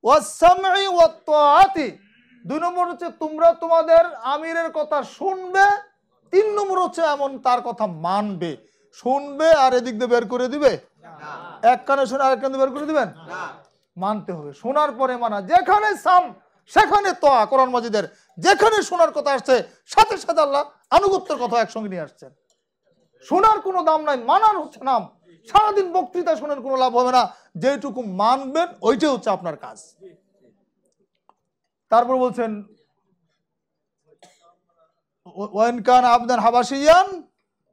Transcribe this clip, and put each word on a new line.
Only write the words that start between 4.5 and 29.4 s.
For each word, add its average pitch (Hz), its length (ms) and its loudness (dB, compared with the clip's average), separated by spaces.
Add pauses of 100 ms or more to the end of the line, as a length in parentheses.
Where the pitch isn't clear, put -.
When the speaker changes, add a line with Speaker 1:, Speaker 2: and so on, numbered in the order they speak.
Speaker 1:
কথা 302 320 -4
শুনবে। 370 600 -2 (680)
তিন 415 220 2
নম্বর 392 300 -2
হচ্ছে 349 180 -6
এমন 285 380 -4
তার 247 220 0
কথা 233 260 -6
মানবে।" 175 720 -6 (360)
শুনবে 285 580 -2
আর 269 220 4
এদিক 247 200 -2
দিয়ে 226 140 -4
বের 240 200 0
করে 247 200 -4
দিবে? 254 300 0 (200)
Speaker 2:
না। 160 640 -18
Speaker 1:
এক 254 240 2
কানে 277 200 0
শুনে 262 180 -4
আরেক 262 180 0
কানে 269 160 -6
বের 262 120 0
করে 285 160 -10
দিবেন? 294 240 -2 (180)
Speaker 2:
না। 175 200 -12 (500)
Speaker 1:
মানতে 196 340 -6
হবে, 151 220 -14
শোনার 285 380 -2
পরে 247 260 -4
মানা। 220 240 -6
যেখানে 370 560 0
সাম 359 360 0 (340)
সেখানে 392 460 2
তোয়া, 269 320 2
কোরআন 262 240 0
মাজিদের 226 340 -4 (340)
যেখানে 403 440 2
শোনার 330 300 0
কথা 285 200 -4
আসছে, 254 320 0 (220)
সাথে 440 320 2
সাথে 320 240 -2
আল্লাহ 285 220 0 (260)
আনুগত্যের 370 480 0
কথা 233 240 -2
একসঙ্গে 220 280 -6
নিয়ে 180 120 -8
আসছেন। 139 280 -16 (920)
শোনার 415 400 2
কোনো 370 220 -4
দাম 311 180 2
নাই, 294 160 -2
মানার 370 420 2
হচ্ছে - 240 -14
নাম। 247 260 -2 (380)
সারাদিন 403 460 2
বক্তৃতা 349 420 -2
শোনেন, 285 260 -8
কোনো 269 140 -6
লাভ 254 220 0
হবে 254 140 2
না। 240 180 2 (260)
যেটুকু 254 480 -4
মানবেন, 262 640 -2 (140)
ওইটাই 262 280 0
হচ্ছে 240 200 -4
আপনার 175 280 -6